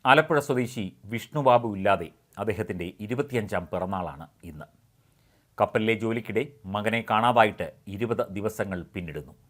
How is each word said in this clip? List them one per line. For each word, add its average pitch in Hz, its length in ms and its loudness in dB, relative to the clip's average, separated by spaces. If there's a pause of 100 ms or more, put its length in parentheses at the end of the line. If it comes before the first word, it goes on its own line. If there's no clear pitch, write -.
ആലപ്പുഴ 151 360 6
സ്വദേശി 123 420 -2 (220)
വിഷ്ണുബാബു 120 640 2
ഇല്ലാതെ 95 360 2 (300)
അദ്ദേഹത്തിൻ്റെ 101 500 -4 (140)
ഇരുപത്തിയഞ്ചാം 107 680 -4
പിറന്നാളാണ് 87 600 -6 (160)
ഇന്ന്. 76 240 -14 (920)
കപ്പലിലെ 110 380 2
ജോലിക്കിടെ 113 460 -2 (240)
മകനെ 104 360 -2
കാണാതായിട്ട് 113 640 4 (200)
ഇരുപത് 110 440 -2
ദിവസങ്ങൾ 98 560 -4
പിന്നിടുന്നു. 76 480 -10 (160)